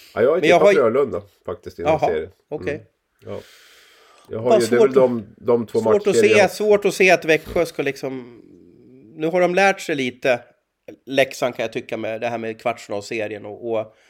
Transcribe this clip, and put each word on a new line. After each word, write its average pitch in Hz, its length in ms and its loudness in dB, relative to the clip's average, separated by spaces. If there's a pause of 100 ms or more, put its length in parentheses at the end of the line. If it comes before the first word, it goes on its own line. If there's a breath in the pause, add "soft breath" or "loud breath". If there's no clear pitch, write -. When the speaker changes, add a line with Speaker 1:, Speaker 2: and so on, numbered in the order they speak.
(140)
Speaker 1:
Ja, 98 80 0
jag 127 80 4
har 175 100 0
Speaker 2:
Men 156 80 2
jag 170 120 6
Speaker 1:
tippat - 20 4
Speaker 2:
har 202 100 6
ju 196 40 2
Speaker 1:
Frölunda 117 460 0 (240)
faktiskt - 320 -12
i - 40 -10
den 147 80 0
här 160 100 0
Speaker 2:
Jaha, 151 80 0
Speaker 1:
serien. 80 220 -4 (180)
Speaker 2:
okej. 151 260 -8
Speaker 1:
Mm. 107 120 -16 (380)
Ja. 101 160 -12 (880 soft breath)
Jag 104 100 -10
har 117 120 -2
Speaker 2:
Bara 117 100 6
Speaker 1:
ju, 113 60 0
det 117 100 0
är - 20 4
väl - 0 -
Speaker 2:
svårt 127 100 6
att, 131 60 -6
Speaker 1:
de, 123 320 2 (100)
de 117 300 0
två - 140 -2
Speaker 2:
svårt 220 160 4
att 202 100 -4
Speaker 1:
matcherna 208 140 2
Speaker 2:
se, 214 60 6
Speaker 1:
jag 208 240 4
Speaker 2:
svårt 208 340 0
att 190 100 0
se 190 160 4
att 175 140 2
Växjö 160 420 0
ska 165 160 -8
liksom, 131 600 -8 (760)
nu 156 100 -4
har 175 140 0
de 180 140 2
lärt 190 260 2
sig - 140 -6
lite, 127 460 -2 (640)
Leksand 135 500 -2
kan 123 60 -6
jag 113 100 -6
tycka, 120 240 -10
med 110 240 -8
det 120 80 -4
här 117 100 -6
med 113 220 -10
kvartsfinalserien 107 840 -8
och, 104 240 -10
och, 110 240 -4 (160 soft breath)